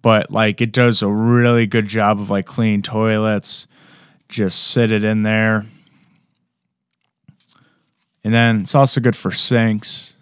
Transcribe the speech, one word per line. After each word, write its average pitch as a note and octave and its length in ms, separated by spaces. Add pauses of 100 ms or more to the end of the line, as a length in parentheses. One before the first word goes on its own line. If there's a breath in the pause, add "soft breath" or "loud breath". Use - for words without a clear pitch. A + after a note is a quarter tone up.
but, A2 280
like, G#2+ 300
it A#2 120
does A#2+ 280
a G#2 80
really A#2 580
good G#2+ 220
job G#2 320
of, G2+ 80
like, G2+ 160
cleaning G#2+ 380
toilets. G#2+ 840 (640 soft breath)
Just G2 300
sit A#2 320
it G#2+ 140
in G#2+ 180
there. A2 420 (2500 soft breath)
And A2 120
then A#2 260
it's - 140
also C3+ 260
good A#2 160
for - 140
sinks. - 920